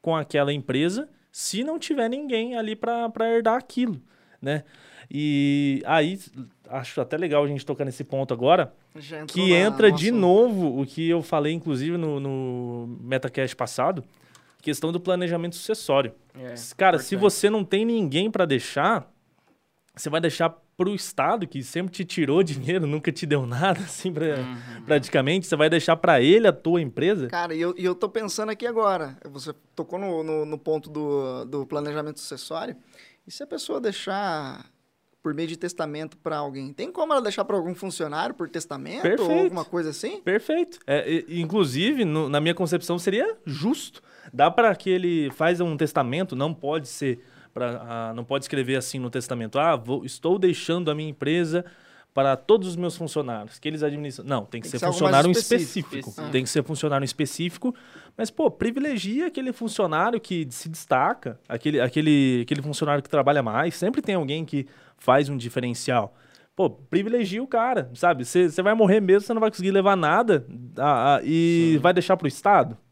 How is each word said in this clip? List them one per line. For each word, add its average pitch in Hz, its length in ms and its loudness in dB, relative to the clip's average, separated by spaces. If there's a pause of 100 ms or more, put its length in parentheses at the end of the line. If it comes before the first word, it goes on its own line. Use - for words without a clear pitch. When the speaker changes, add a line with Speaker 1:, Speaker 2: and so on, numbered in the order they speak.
Speaker 1:
com 160 160 0
aquela 143 360 0
empresa 165 560 -2 (220)
se - 320 -6
não 311 160 -4
tiver 277 300 -2
ninguém 247 480 -4
ali 220 180 -4
pra, 233 360 -4
pra 226 180 -2
herdar 233 280 2
aquilo, 240 440 -4 (400)
né? 143 240 -4 (460)
E 143 760 2
aí, 160 320 2 (500)
acho 127 320 -8
até 127 160 -4
legal 151 260 2
a 143 60 0
gente 143 160 -6
tocar 143 200 -4
nesse 135 200 -8
ponto 135 300 -4
agora, 143 400 4 (200)
Speaker 2:
Já 151 260 -14
entrou 180 260 -2
Speaker 1:
que 185 60 6
Speaker 2:
na, 170 60 8
Speaker 1:
entra 208 300 6
Speaker 2:
no 170 80 6
Speaker 1:
de 165 120 0
Speaker 2:
assunto. 233 120 2
Speaker 1:
novo 180 600 4
o 139 60 0
que 160 220 -4
eu 170 140 2
falei, 156 320 0
inclusive, 156 420 -4
no, 156 240 -2
no 123 800 -6
Metacast 131 560 -4
passado, 135 480 -2 (560)
questão 156 320 -4
do 170 80 -2
planejamento 175 560 -2
sucessório. 139 560 0 (220)
Speaker 3:
É, 127 180 -14
Speaker 1:
S-, 120 220 -14
cara, 185 240 4
se 135 160 -2
Speaker 3:
importante. 190 180 6
Speaker 1:
você - 160 2
não 214 160 2
tem 202 220 0
ninguém 202 440 0
pra 196 140 2
deixar, 151 680 0 (840)
você - 140 -8
vai 160 100 0
deixar 165 300 0 (260)
pro 185 180 0
Estado, 180 520 -2
que 135 160 -10
sempre 175 280 -6
te 185 140 -8
tirou 160 380 2
<laughs> - 20 6
dinheiro, 151 420 -2
nunca 151 240 -2
te 151 140 -8
deu 143 220 0
nada, 147 340 0
assim, 185 320 -8
pra, 156 140 -4
Speaker 3:
Uhum. 127 580 -6
Speaker 1:
praticamente, 147 600 2
você 160 100 -2
vai 151 140 4
deixar 165 260 2
pra 165 240 4
ele 196 260 8
a 180 60 8
tua 165 300 0
empresa? 151 460 -2
Speaker 2:
Cara, 170 260 -4
e 160 60 -4
eu, 175 180 -2
e 180 60 -8
eu 180 100 0
tô 190 160 -4
pensando 214 400 -4
aqui 220 160 -6
agora, 190 580 0
você 139 300 -12 (200)
tocou 175 240 -8
no, 180 240 -4
no, 156 220 -2
no 151 140 -8
ponto 156 320 -4
do, 139 560 -4
do 135 200 -6
planejamento 147 540 -6
sucessório, 160 560 -10 (500)
e - 40 -20
se - 120 -14
a 285 40 -12
pessoa 294 340 -8
deixar 190 840 -6 (540)
por 151 140 -4
meio 160 140 -6
de 165 80 -8
testamento 156 600 -8
pra 160 220 -6
alguém, 139 340 -8
tem 233 200 -10
como 320 200 -2
ela 277 80 2
deixar 208 240 -4
pra 202 120 -2
algum 175 180 -2
funcionário 170 600 -6
por 165 140 -8
testamento 151 500 -10
ou - 40 -8
Speaker 1:
Perfeito. 180 300 2
Speaker 2:
alguma 180 320 2
coisa 170 260 -4
assim? 302 300 -8
Speaker 1:
Perfeito. 302 640 -2
É, 147 420 0
e, 170 120 -4
inclusive, 180 640 0
no, 156 240 0
na 147 120 2
minha 165 140 2
concepção, 175 460 -2
seria 233 440 0
justo. 160 560 -4 (320)
Dá 139 160 6
pra 214 280 4
que - 120 -6
ele 175 440 0
faz 170 280 0
um 170 160 -2
testamento, 147 600 -2
não 151 180 -2
pode 147 320 -4
ser 127 320 -4 (340)
pra, 120 300 -6 (280)
ah, 113 40 -10
não 120 100 -10
pode 139 200 -4
escrever 135 320 -2
assim 127 220 -6
no 123 120 -6
testamento, 120 480 -4
"Ah, 160 160 4
vou, 123 300 -4
estou 170 340 -2
deixando 175 520 0
a 151 40 0
minha 156 160 -8
empresa 165 540 -2 (500)
para 135 220 4
todos 196 320 4
os 175 80 -8
meus 170 200 -4
funcionários, 127 640 -6
que - 80 -8
eles 151 160 -4
administram." 147 420 -4
Não, 123 200 -2
tem 117 160 -10
que 110 80 -12
Speaker 2:
Tem - 20 -10
Speaker 1:
ser 123 60 -8
Speaker 2:
que - 40 -4
ser - 60 -4
algo 180 140 0
mais 143 160 6
Speaker 1:
funcionário 156 160 6
Speaker 2:
específico. 185 560 0
Speaker 1:
específico. 139 220 -10
Speaker 3:
Específico. 151 220 -10
Speaker 1:
Tem 131 120 2
que 123 60 -8
ser 151 120 0
funcionário 143 420 -2
específico, 170 720 -4 (420)
mas, 220 140 -4
pô, 302 200 0
privilegia 254 760 -2
aquele 262 260 -6
funcionário 208 680 0
que 170 300 -4
se - 180 -12
destaca, 151 800 0
aquele, 139 320 0
aquele, 135 600 4
aquele 143 200 -2
funcionário 147 400 0
que - 60 -14
trabalha 143 340 4
mais. 120 320 0
Sempre 240 260 -2
tem 208 140 -2
alguém 156 300 -2
que 139 220 -4 (320)
faz 135 300 4
um 143 80 -4
diferencial. 120 800 -2 (400)
Pô, - 140 2
privilegia 196 760 -2
o 269 40 -6
cara, 233 480 0
sabe? 156 300 2
Cê, 180 260 4
cê 170 120 -2
vai 208 120 4
morrer 214 260 6
mesmo, 196 260 4
cê 240 60 -2
não 226 80 0
vai 214 100 2
conseguir 190 200 -2
levar 196 260 4
nada, 170 480 2 (320)
a, 139 400 4
a, - 60 2
e 165 520 4
Speaker 3:
Sim. 151 40 4
Speaker 1:
vai 170 160 4
deixar 185 220 2
pro 175 100 -4
Estado? 131 500 4 (160)